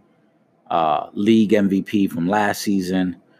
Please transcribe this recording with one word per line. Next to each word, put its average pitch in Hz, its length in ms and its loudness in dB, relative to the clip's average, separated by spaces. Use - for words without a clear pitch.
uh, 78 440 0
league 107 400 2
M 101 160 2
V 98 120 0
P 101 240 0
from 85 220 -4
last 104 320 0
season. 92 560 -2